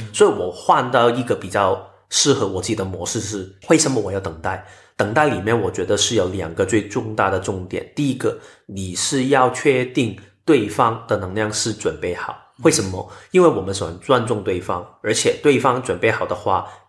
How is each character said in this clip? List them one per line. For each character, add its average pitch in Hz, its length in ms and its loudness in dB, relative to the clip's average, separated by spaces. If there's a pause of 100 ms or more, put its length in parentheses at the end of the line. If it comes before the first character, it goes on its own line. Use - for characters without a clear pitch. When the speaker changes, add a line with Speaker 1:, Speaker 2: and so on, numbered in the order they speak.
(140)
Speaker 1:
所 208 120 6
以 185 40 8
我 92 220 -2
换 147 400 2
到 123 180 6
一 123 140 0
个 107 120 -2
比 92 140 -8
较 98 340 0 (260)
适 - 220 2
合 110 160 0
我 95 140 -4
自 - 60 -6
己 110 80 -2
的 98 100 -4
模 92 180 -8
式 - 160 -6
是： 101 320 -8 (180)
为 165 80 6
什 151 140 0
么 123 80 0
我 98 120 -4
要 98 80 -2
等 85 200 -8
待？ 92 240 -6 (320)
等 104 200 -2
待 151 120 4
里 98 140 -2
面 113 180 2
我 92 120 -2
觉 95 120 -4
得 98 140 2
是 - 160 0
有 95 140 2
两 90 260 -6
个 98 100 0
最 101 240 2
重 110 280 -6
大 101 160 2
的 95 80 0
重 92 280 -6
点。 - 280 -8
第 143 160 0
一 - 40 -2
个， - 220 -2 (300)
你 95 280 -8
是 135 340 -2
要 127 200 4
确 127 340 0
定 120 320 -2 (300)
对 117 240 4
方 117 380 0
的 104 100 0
能 92 160 -6
量 107 180 -2
是 110 220 -4
准 - 260 -4
备 87 140 -4
好。 - 200 -8 (260)
Speaker 2:
嗯。 - 60 -20
Speaker 1:
为 160 60 6
什 110 120 0
么？ 98 280 -8 (200)
因 180 100 6
为 170 60 8
我 117 140 2
们 95 120 -4
喜 92 100 -6
欢 85 160 -6
尊 123 280 2
重 107 160 -2
对 92 180 -2
方， 87 240 -6 (160)
而 107 100 -2
且 - 300 0
对 143 180 4
方 131 220 2
准 90 160 -4
备 110 140 2
好 - 120 -4
的 90 120 -4
话， 92 320 -2 (220)